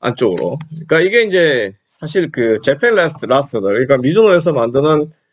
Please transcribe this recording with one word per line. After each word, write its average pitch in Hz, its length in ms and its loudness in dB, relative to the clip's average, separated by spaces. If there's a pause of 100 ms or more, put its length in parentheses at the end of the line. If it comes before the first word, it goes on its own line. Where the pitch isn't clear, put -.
안쪽으로. 110 580 -2 (280)
그러니까 160 140 2
이게 208 220 2
이제 151 520 0 (120)
사실 160 460 -4
그 113 280 0
재팬 220 360 0
라스트, 151 300 -2
라스트들, 123 360 0
그러니까 123 360 0
미즈노에서 175 540 2
만드는 143 580 0 (220)